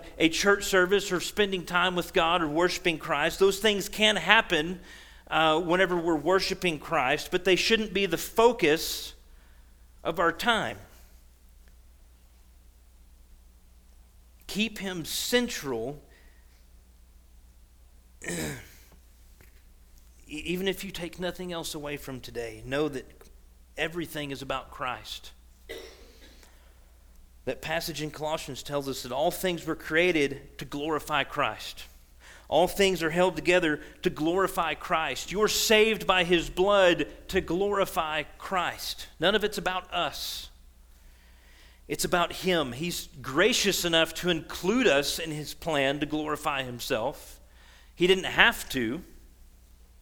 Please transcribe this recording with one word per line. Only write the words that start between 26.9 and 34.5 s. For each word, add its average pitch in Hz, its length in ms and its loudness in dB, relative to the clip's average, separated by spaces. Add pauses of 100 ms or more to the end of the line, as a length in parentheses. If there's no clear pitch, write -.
That - 180 -6
passage 156 400 -4
in 151 80 -6
Colossians 151 500 -6
tells 143 260 -4
us 131 140 -6
that 123 100 -10
all 151 200 0
things 175 340 -4
were 151 100 -2
created 156 840 0
to 147 60 -10
glorify 143 580 -2
Christ. - 640 -4 (600)
All 160 200 4
things 190 340 2
are 165 80 2
held 175 260 4
together 156 440 2 (240)
to 180 80 2
glorify 165 640 0